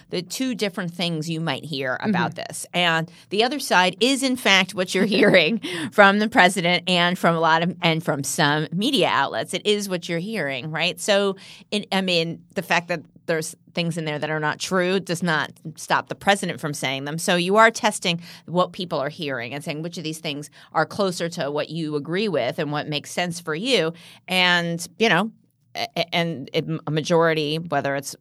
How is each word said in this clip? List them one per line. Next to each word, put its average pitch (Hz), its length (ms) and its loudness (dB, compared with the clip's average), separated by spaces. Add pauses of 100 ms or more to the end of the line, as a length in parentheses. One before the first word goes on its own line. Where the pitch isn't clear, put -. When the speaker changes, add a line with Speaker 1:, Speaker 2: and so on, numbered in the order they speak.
(120)
Speaker 1:
the 180 100 -4
two 247 340 -4
different 185 380 -4
things 170 360 -4
you 160 120 -4
might 156 240 -4
hear 135 340 -4
about 120 320 0
Speaker 2:
Mm-hmm. - 160 -10
Speaker 1:
this. - 260 -12
And 170 380 0 (200)
the 208 120 2
other 262 160 -2
side 185 400 2
is, 254 240 2
in 254 140 0
fact, 190 360 4
what 185 220 -2
you're 190 100 4
Speaker 2:
<laughs> 202 140 2
Speaker 1:
hearing 190 400 6 (320)
from 202 280 8
the 214 100 0
president 180 600 4
and 175 300 2
from 170 160 4
a 165 60 0
lot 165 220 4
of, 170 180 -2
and 165 200 2
from 143 220 -2
some 151 480 2
media 190 380 2
outlets. 113 440 0
It 185 120 -4
is 208 240 0
what 180 180 -4
you're 170 120 -2
hearing, 156 520 -6
right? 170 300 -4
So, 202 340 2 (340)
it, 208 220 -4
I 190 80 2
mean, 165 420 -2 (140)
the 190 60 -4
fact 170 260 0
that 170 140 -4 (260)
there's 165 280 -2 (180)
things 170 240 -2
in 165 60 -4
there 151 160 -4
that 151 100 -4
are 156 100 -2
not 151 200 -2
true 185 400 0
does 175 240 -6
not 156 280 0 (240)
stop - 340 -2
the - 60 -8
president 196 440 0
from 147 140 -6
saying 135 320 -4
them. 147 120 -6
So 175 200 0
you 180 180 2
are 226 160 8
testing 202 480 -2 (260)
what 180 280 0
people 170 260 -4
are 139 100 -2
hearing 135 440 -8
and 151 100 -8
saying 156 200 -6
which 170 140 -10
of 170 60 -10
these 156 160 -6
things 151 300 -8 (240)
are 160 120 2
closer 175 440 -2
to 170 200 -4
what 147 200 -2
you 151 260 -4
agree 160 320 -2
with 143 320 -2
and 147 140 -2
what 147 160 -4
makes 147 220 -4
sense 175 280 -4
for 156 160 -6
you. 180 380 0 (340)
And, 175 580 2 (140)
you 220 80 4
know, 202 240 2 (440)
a-, 107 200 -4
a-, 170 200 -4
and 165 360 -2
it, 156 140 -2 (200)
a 147 60 -4
majority, 160 640 2
whether 143 380 -2
it's 143 260 -8